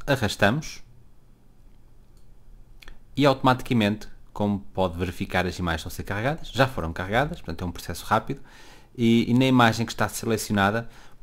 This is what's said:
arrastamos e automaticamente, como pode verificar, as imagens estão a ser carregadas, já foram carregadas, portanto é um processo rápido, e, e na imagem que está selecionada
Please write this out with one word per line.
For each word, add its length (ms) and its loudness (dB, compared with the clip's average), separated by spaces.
arrastamos 760 0
e 100 4
automaticamente, 800 2
como 280 0
pode 240 0
verificar, 500 -2
as 120 -4
imagens 220 -2
estão 100 -10
a 40 -10
ser 100 -8
carregadas, 460 -4
já 180 2
foram 240 -6
carregadas, 460 -2
portanto 240 -10
é 40 -4
um 60 -4
processo 320 -10
rápido, 360 -2
e, 320 4
e 60 2
na 120 6
imagem 380 4
que 80 -6
está 160 -2
selecionada 800 0